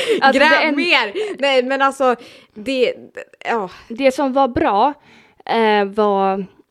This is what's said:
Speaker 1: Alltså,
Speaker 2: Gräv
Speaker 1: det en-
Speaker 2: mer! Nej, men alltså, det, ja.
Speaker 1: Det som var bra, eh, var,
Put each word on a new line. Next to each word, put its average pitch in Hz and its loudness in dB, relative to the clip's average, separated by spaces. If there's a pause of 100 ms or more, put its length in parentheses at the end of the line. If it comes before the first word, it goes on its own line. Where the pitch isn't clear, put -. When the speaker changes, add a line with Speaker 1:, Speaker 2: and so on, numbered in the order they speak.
(200)
Speaker 1:
Alltså, 269 4
Speaker 2:
Gräv 302 4
Speaker 1:
det 320 4
en- 294 0
Speaker 2:
mer! 330 -2
Nej, 269 2
men 262 -2
alltså, 269 0 (380)
det, 226 -2 (500)
ja. 202 -4 (180)
Speaker 1:
Det 254 0
som 269 -2
var 269 2
bra, 262 0 (520)
eh, 214 2
var, 196 0 (240)